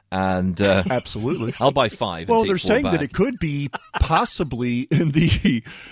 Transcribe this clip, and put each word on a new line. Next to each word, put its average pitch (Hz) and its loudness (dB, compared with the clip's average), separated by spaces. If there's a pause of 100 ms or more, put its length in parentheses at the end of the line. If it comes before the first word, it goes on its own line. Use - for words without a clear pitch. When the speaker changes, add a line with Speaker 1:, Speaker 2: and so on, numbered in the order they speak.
(120)
Speaker 1:
And, 95 0
uh, 95 4
Speaker 2:
<laughs> 95 -2
Absolutely. 120 -4
Speaker 1:
I'll 131 4
buy 135 2
five 90 -6
and 87 -10
Speaker 2:
Well, 226 4
Speaker 1:
take 214 2
Speaker 2:
they're 190 0
Speaker 1:
four 180 -2
Speaker 2:
saying 247 4
Speaker 1:
back. 190 0
Speaker 2:
that 160 0
it 143 -6
could 233 0
be 143 -4 (300)
possibly 135 0
in 156 2
the, 156 2 (300)